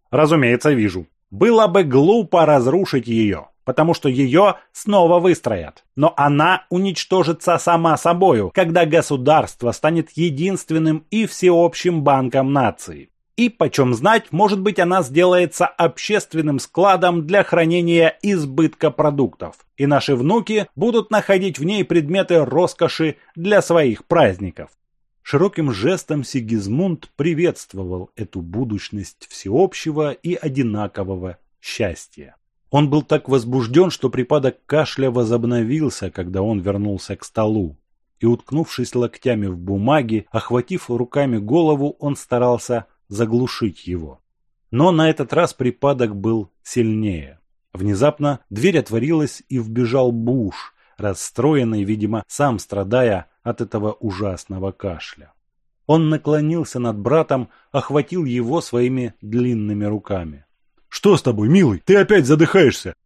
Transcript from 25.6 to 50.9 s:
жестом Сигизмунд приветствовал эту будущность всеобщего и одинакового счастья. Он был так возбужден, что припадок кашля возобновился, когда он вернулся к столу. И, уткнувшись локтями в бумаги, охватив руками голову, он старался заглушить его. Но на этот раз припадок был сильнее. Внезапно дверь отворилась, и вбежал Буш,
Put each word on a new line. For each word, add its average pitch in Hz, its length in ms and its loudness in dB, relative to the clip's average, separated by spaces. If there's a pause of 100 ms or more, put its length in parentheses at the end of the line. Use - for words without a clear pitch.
жестом 139 520 -4
Сигизмунд 120 920 -4
приветствовал 139 1000 -4
эту 98 260 -12
будущность 101 880 -10
всеобщего 147 840 -4
и 170 200 -8
одинакового 104 1040 -6 (240)
счастья. - 760 -10 (340)
Он 147 180 4
был 147 140 0
так 151 260 -2
возбужден, 131 640 2
что - 180 -4
припадок 127 560 -2
кашля 135 460 -2
возобновился, 120 1000 -2
когда 92 320 -6
он 107 180 -2
вернулся 101 560 -4
к - 80 -16
столу. 107 540 -4 (420)
И, - 60 -2
уткнувшись 123 680 -2
локтями 120 500 -2
в 90 140 -6
бумаги, 107 720 -2
охватив 123 580 -4
руками 123 480 -2
голову, 147 640 0
он 143 160 -4
старался 120 720 -2 (220)
заглушить 113 760 -4
его. 80 340 -10 (500)
Но 147 200 2
на 160 180 2
этот 151 240 -4
раз 160 200 0
припадок 123 600 -2
был 107 360 -4 (120)
сильнее. 107 760 -4 (340)
Внезапно 117 640 -2 (100)
дверь 143 300 0
отворилась, 139 680 -2
и 127 100 -4
вбежал 120 520 0
Буш, 117 640 -4 (240)